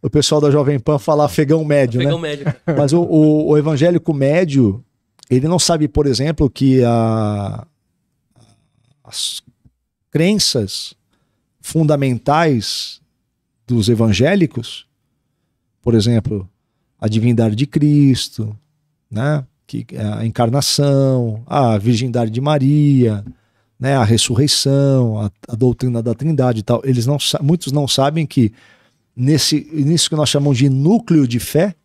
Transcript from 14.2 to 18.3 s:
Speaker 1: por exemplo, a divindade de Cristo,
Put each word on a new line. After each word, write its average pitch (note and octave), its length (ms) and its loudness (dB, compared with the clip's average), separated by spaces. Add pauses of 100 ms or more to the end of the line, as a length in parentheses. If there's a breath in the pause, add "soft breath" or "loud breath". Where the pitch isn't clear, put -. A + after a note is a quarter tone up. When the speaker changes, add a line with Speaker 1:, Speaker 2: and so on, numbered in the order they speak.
Speaker 1:
por A#2+ 140 -2
exemplo, G#2+ 540 0 (500)
a A2 100 2
divindade A2+ 480 0
de C3+ 100 -2
Cristo, C#3 880 0 (540)